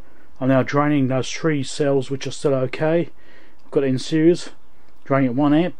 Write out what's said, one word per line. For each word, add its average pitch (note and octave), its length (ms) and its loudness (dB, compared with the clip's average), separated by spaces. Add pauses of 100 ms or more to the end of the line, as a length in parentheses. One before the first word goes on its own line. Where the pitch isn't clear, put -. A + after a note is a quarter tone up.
(420)
I'm C3 80 2
now C3 140 4
draining C#3+ 440 2
those B2+ 240 -2
three D3+ 320 0
cells C#3 480 0
which C#3 160 -4
are B2+ 40 -4
still C#3+ 220 0
okay. D#3 560 0 (540)
I've - 80 -10
got D3 120 2
it C#3 40 0
in C3 120 0
series, D#3+ 500 2 (560)
draining C3+ 240 2
at A#2 60 -2
one C#3+ 180 4
amp, E3 260 2